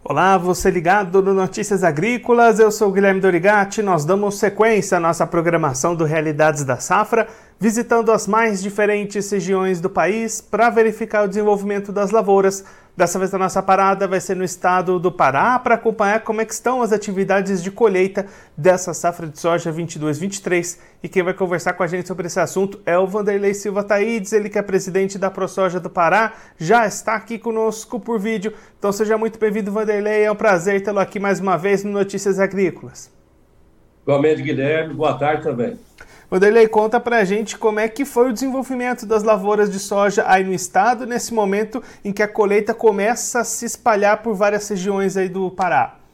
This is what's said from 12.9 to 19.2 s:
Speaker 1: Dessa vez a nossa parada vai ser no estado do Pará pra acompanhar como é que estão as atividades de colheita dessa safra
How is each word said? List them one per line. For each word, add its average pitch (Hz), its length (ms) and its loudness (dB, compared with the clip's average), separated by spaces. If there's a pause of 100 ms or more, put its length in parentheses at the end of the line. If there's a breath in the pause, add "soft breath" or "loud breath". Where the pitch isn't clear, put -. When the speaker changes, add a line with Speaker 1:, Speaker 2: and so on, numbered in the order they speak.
Speaker 1:
Dessa 175 220 0
vez 190 140 -2
a 196 40 -4
nossa 185 240 0
parada 190 460 2
vai 180 140 -2
ser 185 160 -4
no 185 60 -4
estado 180 560 0
do 170 120 0
Pará 160 480 2
pra 233 160 2
acompanhar 220 460 0
como 214 180 -4
é 220 60 0
que 220 80 -14
estão 254 280 -2
as 220 120 0
atividades 196 680 -2
de 180 80 -6
colheita 196 560 0 (300 loud breath)
dessa 175 380 2
safra 170 340 -4